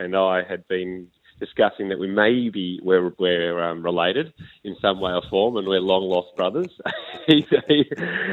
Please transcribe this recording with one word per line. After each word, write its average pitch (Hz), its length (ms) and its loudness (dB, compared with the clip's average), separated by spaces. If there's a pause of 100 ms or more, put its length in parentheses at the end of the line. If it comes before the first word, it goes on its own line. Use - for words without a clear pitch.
and 92 160 -4
I 95 260 2
had 90 240 -10
been 92 400 -6 (320)
discussing 104 520 0
that 82 100 -4
we 95 80 -4
maybe 104 720 0
were, 90 280 4 (100)
were, 85 420 0
um, 85 220 -4
related 90 480 0 (320)
in 98 160 -10
some 98 180 0
way 92 140 -2
or 90 180 0
form, 107 260 2
and 95 120 -2
we're 95 120 2
long 95 240 2
lost 90 300 -2
brothers. 120 360 -2 (300)
<laughs> - 280 -16
He's, 151 160 6 (240)
he, 147 160 4 (480)